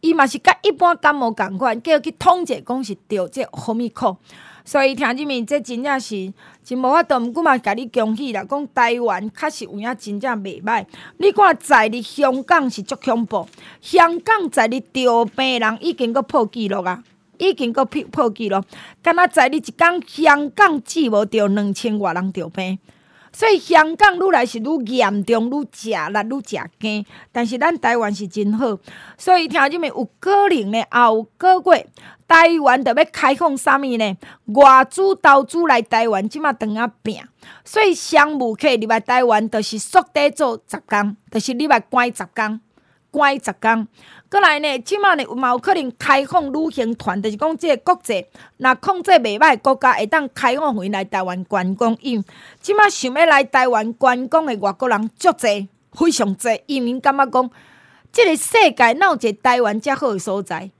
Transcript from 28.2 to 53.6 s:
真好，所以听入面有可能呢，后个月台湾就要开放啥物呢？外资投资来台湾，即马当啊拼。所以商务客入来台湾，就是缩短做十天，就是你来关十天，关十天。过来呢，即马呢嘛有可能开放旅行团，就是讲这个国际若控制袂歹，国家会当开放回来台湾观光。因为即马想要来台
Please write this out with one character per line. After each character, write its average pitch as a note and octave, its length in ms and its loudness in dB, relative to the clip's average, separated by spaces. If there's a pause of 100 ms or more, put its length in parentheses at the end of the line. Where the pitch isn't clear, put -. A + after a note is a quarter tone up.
真 G#3 260 -4
好， A3 240 -2 (400)
所 F#4 180 2
以 E4 120 0
听 A#3+ 120 -2 (100)
入 E4+ 100 -6
面 D4+ 120 -4
有 A#3+ 160 -6 (120)
可 G4+ 300 2
能 G#3+ 220 0
呢， A3+ 200 -2
后 A3+ 320 2 (120)
个 F#4 240 4 (120)
月 - 160 4 (400)
台 E4 320 6
湾 C4+ 240 2
就 A#3 100 0
要 D4 180 2
开 C#4 220 0
放 D4 240 -2
啥 C#4 220 2
物 C#4 60 -6 (120)
呢？ G#3 200 -2 (360)
外 C4 320 8
资 F#4+ 300 0
投 C#4 280 6
资 E4+ 220 -2
来 B3+ 160 2
台 A3+ 260 0
湾， G3+ 220 -2
即 D4 100 -12
马 D4 140 -2
当 G#3+ 220 -6
啊 A3+ 120 -4 (140)
拼。 - 180 -8 (460)
所 - 160 -2
以 F#4+ 140 4
商 D4+ 420 2
务 A#3+ 180 -2
客 C4+ 200 0
入 A3 120 -2
来 A3+ 120 0
台 B3 240 2
湾， A3 260 2
就 A3 140 -2
是 G#3+ 160 -8
缩 F4+ 340 2
短 C#4+ 180 2
做 B3 380 -4
十 - 180 -10
天， G#3 300 -2 (140)
就 A3+ 80 -2
是 B3 160 -6
你 C4+ 100 -2
来 D#4 140 4
关 B3 260 0 (100)
十 G3+ 80 -12 (120)
天， A3 260 -6 (480)
关 C#4+ 240 2
十 B3 260 -6
天。 A3 280 0 (420)
过 G4 100 2
来 D#4+ 180 4
呢， D4 220 -2
即 F#4+ 180 -6
马 G4+ 160 4
呢 C#4+ 100 -2 (120)
嘛 B3+ 140 -2
有 B3 100 0
可 F4+ 160 0
能 C4 200 -4
开 C#4 300 2
放 D#4 260 -2
旅 D#4 200 -4
行 A#3 240 -4
团， G#3+ 260 -6
就 G#3+ 80 -4
是 G#3 80 -8
讲 D#4 180 -2
这 F4 120 -6
个 C#4 100 2
国 - 240 0
际 F#3 240 -4 (320)
若 C4 180 2
控 F#4 280 -4
制 G4 80 2
袂 A#3 260 4
歹， C#4+ 220 6
国 C4+ 160 2
家 C4 180 2
会 G#3+ 140 -2
当 D4 260 0
开 B3+ 220 -2
放 D4 180 -2
回 F#3+ 160 -6
来 G3 160 -4
台 G3 160 -6
湾 F#3 220 -6
观 F#3 320 -4
光。 A3+ 260 0
因 B3 160 -4
为 G3+ 80 -4 (340)
即 G4 140 -4
马 G#4 160 4
想 C4 240 -6
要 D#4+ 140 4
来 C#4 160 4
台 C4 240 2